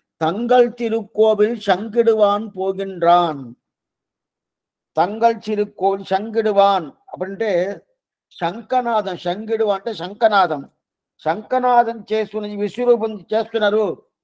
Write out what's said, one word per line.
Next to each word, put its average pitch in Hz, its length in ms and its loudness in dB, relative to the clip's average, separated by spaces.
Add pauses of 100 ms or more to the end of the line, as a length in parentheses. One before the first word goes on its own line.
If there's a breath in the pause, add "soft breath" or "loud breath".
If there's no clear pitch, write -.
(220)
"తంగల్ 240 580 2
తిరుక్కోవిల్ 220 840 0
శంకిడువాన్ 214 960 2
పోగిండ్రాన్." 175 960 0 (1400)
తంగల్ 220 380 2 (100)
తిరుక్కోవిల్ 202 600 -2
శంకిడువాన్ 202 800 2
అప్పుడంటే 190 960 -4 (500)
శంఖనాదం, 214 840 -2
శంకిడు 214 480 -4
అంటే 208 280 -2
శంఖనాదం, 185 760 0 (500)
శంఖనాదం 226 960 0
చేస్తున్న 214 320 -4
ఈ 208 100 -10
విశ్వరూపం 220 640 0 (140)
చేస్తున్నారు. 214 680 -2 (200)